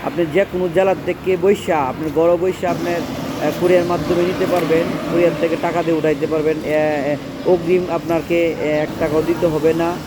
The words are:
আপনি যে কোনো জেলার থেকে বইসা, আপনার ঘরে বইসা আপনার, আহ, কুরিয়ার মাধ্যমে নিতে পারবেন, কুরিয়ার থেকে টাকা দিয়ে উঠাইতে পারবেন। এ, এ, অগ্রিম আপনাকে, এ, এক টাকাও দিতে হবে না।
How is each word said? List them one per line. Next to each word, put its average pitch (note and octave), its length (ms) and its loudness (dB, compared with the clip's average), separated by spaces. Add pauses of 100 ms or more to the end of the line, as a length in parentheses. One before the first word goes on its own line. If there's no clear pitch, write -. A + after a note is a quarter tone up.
আপনি D3 300 -2
যে G3 180 4
কোনো F3+ 220 -2
জেলার F#3+ 220 2 (100)
থেকে F3+ 300 -2
বইসা, F#3 420 2
আপনার C#3 360 -2
ঘরে E3+ 220 4
বইসা F3+ 340 -2
আপনার, F3 260 -2
আহ, - 540 -4 (100)
কুরিয়ার F3+ 240 4
মাধ্যমে F3 380 0
নিতে F3+ 300 0
পারবেন, E3 300 2 (300)
কুরিয়ার E3+ 280 4
থেকে E3 220 0
টাকা E3+ 200 0
দিয়ে E3 140 2
উঠাইতে D3+ 300 0
পারবেন। D#3 380 0
এ, C3 40 -4
এ, D3+ 480 0 (300)
অগ্রিম F3 440 2
আপনাকে, E3 560 0
এ, D#3+ 160 -2
এক D3+ 260 0 (100)
টাকাও D#3 280 0
দিতে E3+ 200 0
হবে D#3 280 2
না। E3+ 220 0 (100)